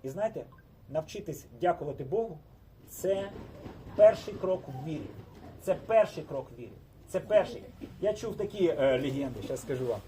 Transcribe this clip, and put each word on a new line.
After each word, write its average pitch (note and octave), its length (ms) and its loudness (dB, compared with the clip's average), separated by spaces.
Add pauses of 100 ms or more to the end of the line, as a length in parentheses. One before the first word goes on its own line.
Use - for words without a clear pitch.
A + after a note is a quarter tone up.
І C3 60 -8
знаєте, F3 360 -4 (440)
навчитись D#3 580 -6 (140)
дякувати D3+ 440 0
Богу — F#3 340 -2 (500)
це G3 420 -2 (680)
перший G#3+ 380 8
крок - 340 0
в C3+ 200 -8
вірі. - 180 -6 (560)
Це F#3+ 140 2 (100)
перший G#3+ 380 4
крок C3+ 220 -6 (100)
в B2 40 -16
вірі. A2+ 120 -14 (360)
Це F#3 120 0
перший. - 420 4 (380)
Я G#3 140 2
чув G#3+ 220 -6
такі, G3+ 300 0
е, C3+ 360 6
легенди, C3 420 -2
щас C3 160 -4
скажу C3 260 -4
вам. G#2+ 220 -2